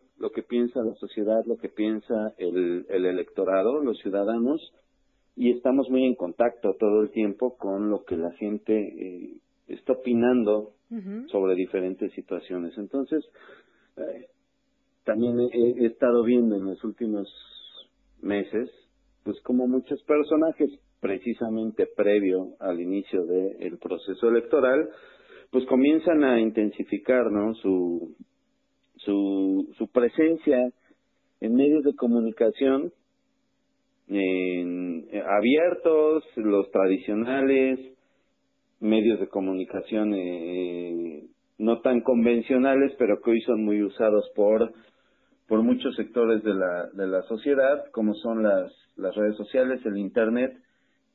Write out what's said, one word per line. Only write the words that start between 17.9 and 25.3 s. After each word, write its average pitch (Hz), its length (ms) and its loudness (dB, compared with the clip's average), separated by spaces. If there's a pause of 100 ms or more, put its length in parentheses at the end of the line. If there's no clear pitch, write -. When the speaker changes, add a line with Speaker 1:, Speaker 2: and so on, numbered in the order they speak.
Speaker 1:
meses, 104 480 -4 (540)
pues, 107 180 -6
como 123 240 0
muchos 127 380 -2
personajes, 151 640 0 (300)
precisamente 110 880 -4
previo 98 720 0
al 90 200 -4
inicio 92 460 -4
del 92 520 -4
proceso 92 500 -4
electoral, 127 640 2 (600)